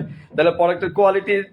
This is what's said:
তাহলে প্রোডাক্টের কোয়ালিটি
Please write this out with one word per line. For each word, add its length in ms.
তাহলে 140
প্রোডাক্টের 420
কোয়ালিটি 500